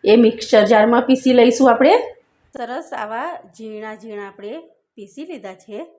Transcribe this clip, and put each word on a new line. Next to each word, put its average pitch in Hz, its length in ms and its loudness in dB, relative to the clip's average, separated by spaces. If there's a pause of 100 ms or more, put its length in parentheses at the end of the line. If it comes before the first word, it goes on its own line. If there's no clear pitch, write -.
(120)
એ 226 140 6
મિક્સર 220 460 2
જારમાં 233 380 2
પીસી 254 300 2
લઈશું 240 320 4
આપણે. 262 220 4 (640)
સરસ 247 320 -14 (140)
આવા 233 260 -10 (260)
ઝીણા 214 460 -16
ઝીણા 208 300 -16
આપણે 202 220 -18 (420)
પીસી 269 360 -20
લીધા 190 320 -18
છે. 208 140 -18 (220)